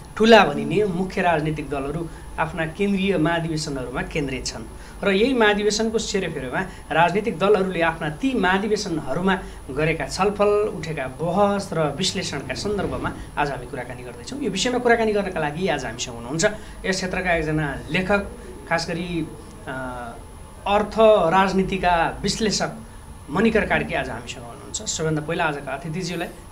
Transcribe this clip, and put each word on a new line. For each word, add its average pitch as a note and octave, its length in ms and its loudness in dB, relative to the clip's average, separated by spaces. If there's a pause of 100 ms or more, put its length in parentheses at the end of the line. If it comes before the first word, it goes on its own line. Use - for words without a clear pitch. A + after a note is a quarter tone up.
(160)
ठुला A3 280 10
भनिने E3 400 0
मुख्य F#3 380 -2
राजनीतिक D#3 480 0
दलहरू D3 360 -4 (320)
आफ्ना D#3+ 280 -2
केन्द्रीय G3 520 2
महाधिवेशनहरूमा D#3 840 -2
केन्द्रित C3 440 -4
छन् A#2 160 -8 (420)
र G3 60 4
यही A3 240 4
महाधिवेशनको G#3+ 640 2
सेरोफेरोमा D#3 640 -4 (320)
राजनीतिक F3 460 2
दलहरूले F#3 420 4
आफ्ना D#3+ 280 0
ती B3+ 300 -2
महाधिवेशनहरूमा F#3 1000 0 (320)
गरेका D#3 360 0
छलफल, G#3 720 2
उठेका D#3 280 -6
बहस F#3+ 680 2
र D#3 260 0
विश्लेषणका D#3+ 560 -4
सन्दर्भमा E3 580 -2 (260)
आज D3 120 2
हामी C3 160 -8
कुराकानी B2 360 -10
गर्दैछौँ। E3+ 380 -10
यो B3 100 -2
विषयमा B3 280 0
कुराकानी A3+ 340 4
गर्नका F#3 280 0
लागि D#3 280 -2
आज C#3 160 0
हामीसँग A#2+ 300 -8
हुनुहुन्छ B2 300 -4 (420)
यस G3 100 0
क्षेत्रका F#3 400 0
एकजना D#3 400 0 (140)
लेखक, G3 360 2 (440)
खास E3 180 0
गरी, E3+ 400 -4 (400)
अ, C#3 40 -6 (960)
अर्थ G#3 280 2 (380)
राजनीतिका F#3 880 4
विश्लेषक F#3+ 480 0 (600)
मणिकर G#3+ 340 4
कार्की D#3+ 300 0
आज C3 160 -2
हामीसँग A#2+ 340 -10
हुनुहुन्छ। - 460 -10
सबैभन्दा D#3 320 0
पहिला E3+ 220 -2
आजका C#3+ 280 -2
अतिथिज्यूलाई E3+ 560 -4 (240)